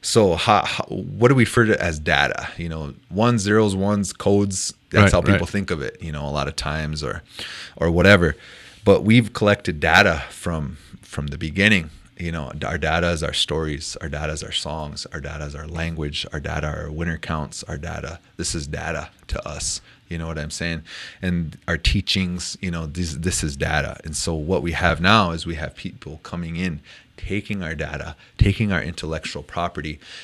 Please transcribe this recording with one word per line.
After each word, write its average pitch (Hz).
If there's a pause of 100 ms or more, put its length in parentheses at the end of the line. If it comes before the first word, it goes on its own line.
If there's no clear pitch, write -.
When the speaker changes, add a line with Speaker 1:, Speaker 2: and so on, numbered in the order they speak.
Speaker 1:
So 101
how, 101
how, -
what 101
do 135
we 127
refer 117
to 107
as 82
data? 76
You 85
know, 78 (160)
ones, 110
zeros, 104
ones, 101
codes. 101 (160)
That's 104
Speaker 2:
Right, 95
Speaker 1:
how 90
people 95
Speaker 2:
right. 87
Speaker 1:
think 98
of 82
it, -
you 82
know, 73
a 71
lot 71
of 71
times 76
or, 71 (560)
or 82
whatever. 87 (480)
But 98
we've 110
collected 101
data 82
from, 78 (260)
from -
the 73
beginning. 85 (260)
You 85
know, 78 (140)
our 85
data 82
is 80
our 76
stories. 78
Our 78
data 76
is 76
our -
songs. 76
Our 76
data 76
is 71
our 76
language. 80
Our 78
data 73
are 76
our 78
winter 82
counts. -
Our 80
data, 78 (180)
this -
is 76
data 78 (180)
to -
us. - (280)
You 85
know 82
what 80
I'm 76
saying? 85 (400)
And 87 (100)
our 85
teachings, 90
you 92
know, 82
this, 80
this 82
is 73
data. 76
And 78
so -
what 80
we 85
have 82
now 98
is 82
we 85
have 78
people -
coming 85
in, 85 (340)
taking 101
our 80
data, 76 (200)
taking 101
our 85
intellectual 78
property, 78 (240)